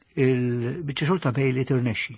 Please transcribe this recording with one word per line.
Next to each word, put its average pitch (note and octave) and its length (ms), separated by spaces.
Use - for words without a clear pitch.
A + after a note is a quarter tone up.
il-biċċa C3 920
xogħol F#3+ 120
ta' C3 140
Bailey C3 300
tirnexxi. A#2+ 520